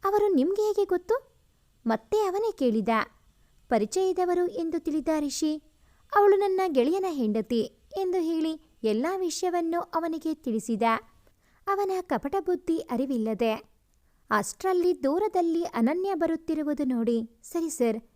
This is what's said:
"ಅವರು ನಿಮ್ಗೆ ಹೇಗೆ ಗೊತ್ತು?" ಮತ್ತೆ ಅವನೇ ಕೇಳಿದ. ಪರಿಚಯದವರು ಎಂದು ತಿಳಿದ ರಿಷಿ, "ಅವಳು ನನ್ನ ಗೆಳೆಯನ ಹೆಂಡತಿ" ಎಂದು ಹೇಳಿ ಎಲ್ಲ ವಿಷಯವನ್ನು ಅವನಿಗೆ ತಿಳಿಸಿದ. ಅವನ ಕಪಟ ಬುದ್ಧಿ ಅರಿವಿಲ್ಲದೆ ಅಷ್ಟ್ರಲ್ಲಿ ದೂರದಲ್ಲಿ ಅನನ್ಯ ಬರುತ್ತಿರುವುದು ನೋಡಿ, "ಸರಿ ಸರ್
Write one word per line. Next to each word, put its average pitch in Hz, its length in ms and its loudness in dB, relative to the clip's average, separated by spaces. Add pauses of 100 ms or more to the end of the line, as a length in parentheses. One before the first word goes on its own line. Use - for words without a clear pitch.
"ಅವರು 403 280 2
ನಿಮ್ಗೆ 349 280 2
ಹೇಗೆ 415 240 2
ಗೊತ್ತು?" 392 480 -2 (540)
ಮತ್ತೆ 226 300 -2
ಅವನೇ 415 340 0
ಕೇಳಿದ. 226 380 0 (800)
ಪರಿಚಯದವರು 359 800 0
ಎಂದು 330 320 -4
ತಿಳಿದ 302 280 -4 (120)
ರಿಷಿ, 302 440 -4 (520)
"ಅವಳು 403 220 8
ನನ್ನ 381 300 2
ಗೆಳೆಯನ 311 400 2
ಹೆಂಡತಿ" 233 540 0 (360)
ಎಂದು 370 200 0
ಹೇಳಿ 320 440 -2 (220)
ಎಲ್ಲ 220 220 0 (120)
ವಿಷಯವನ್ನು 349 640 -2
ಅವನಿಗೆ 330 540 -4
ತಿಳಿಸಿದ. 226 500 -2 (840)
ಅವನ 392 240 0 (100)
ಕಪಟ 285 340 -4 (100)
ಬುದ್ಧಿ 330 320 -2
ಅರಿವಿಲ್ಲದೆ 226 1000 -4 (540)
ಅಷ್ಟ್ರಲ್ಲಿ 359 720 0
ದೂರದಲ್ಲಿ 339 600 0
ಅನನ್ಯ 339 520 0
ಬರುತ್ತಿರುವುದು 311 680 -2
ನೋಡಿ, 233 460 -2 (140)
"ಸರಿ 330 260 -4
ಸರ್ 226 320 -2 (140)